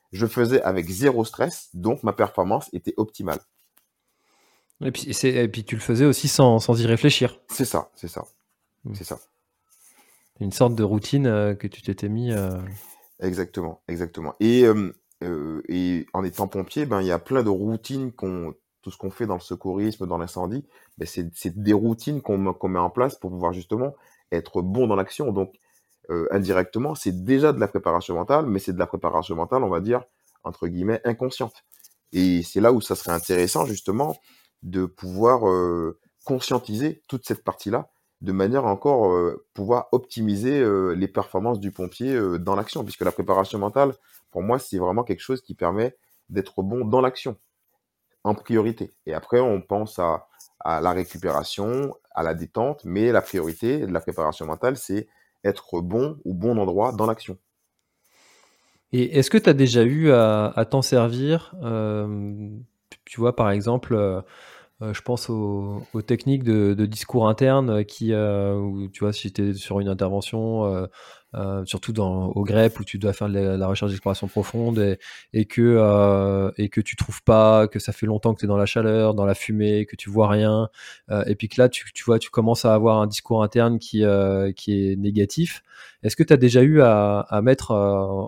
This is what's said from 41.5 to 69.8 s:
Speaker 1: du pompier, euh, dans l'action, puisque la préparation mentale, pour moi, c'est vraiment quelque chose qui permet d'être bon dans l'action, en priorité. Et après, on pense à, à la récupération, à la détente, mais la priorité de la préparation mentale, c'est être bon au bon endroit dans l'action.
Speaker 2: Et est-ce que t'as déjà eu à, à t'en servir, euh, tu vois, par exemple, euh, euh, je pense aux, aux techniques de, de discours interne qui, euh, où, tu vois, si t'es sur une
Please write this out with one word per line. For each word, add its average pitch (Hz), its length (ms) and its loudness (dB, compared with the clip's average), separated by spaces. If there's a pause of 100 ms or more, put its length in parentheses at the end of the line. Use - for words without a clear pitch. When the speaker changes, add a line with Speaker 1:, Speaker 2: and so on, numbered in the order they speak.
Speaker 1:
du 98 100 -6
pompier, 117 440 -6
euh, 95 240 0
dans 98 180 -2
l'action, 107 260 -6
puisque 98 200 -12
la 92 100 0
préparation 95 460 0
mentale, 127 360 0 (360)
pour 87 120 -6
moi, 120 160 0
c'est 101 200 -8
vraiment 92 260 0
quelque 92 180 -6
chose 131 200 -6
qui - 120 -16
permet 101 420 -2 (320)
d'être 95 340 -6
bon 113 220 -4
dans 123 160 2
l'action, 127 360 -2 (880)
en 104 100 0
priorité. 110 580 -2 (140)
Et 80 80 -6
après, 120 260 0
on 104 220 0
pense 104 360 -4
à, 85 280 -2 (320)
à 80 220 -4
la 87 100 0
récupération, 90 1040 -4 (160)
à - 120 -6
la 82 120 -2
détente, 110 500 -6
mais 104 280 0
la 95 100 4
priorité 95 640 -4
de 92 60 -6
la 82 80 -2
préparation 78 440 -6
mentale, 95 320 -4
c'est 101 320 -6 (340)
être - 380 -4
bon 123 460 -4
au 92 80 -6
bon 110 240 -2
endroit 101 340 0
dans 107 140 -2
l'action. 110 320 -6 (1500)
Speaker 2:
Et 123 260 2
est-ce 131 120 4
que 220 80 6
t'as 170 160 6
déjà 120 300 6
eu 151 260 4
à, 107 380 6
à 110 180 0
t'en 135 160 0
servir, 131 800 0
euh, 104 880 -6 (560)
tu - 140 -12
vois, 120 140 2
par 110 160 2
exemple, 117 440 -2
euh, 98 260 0 (640)
euh, 107 120 -6
je - 80 -10
pense - 280 -4
aux, 101 520 -4 (100)
aux 110 100 -4
techniques 131 400 0
de, 107 320 4
de 104 120 0
discours 107 420 0
interne 123 560 2
qui, 113 280 -4
euh, 101 440 0
où, 98 320 -6
tu - 120 -18
vois, 104 120 0
si 101 200 -8
t'es 101 200 0
sur 98 260 -6
une 98 100 -2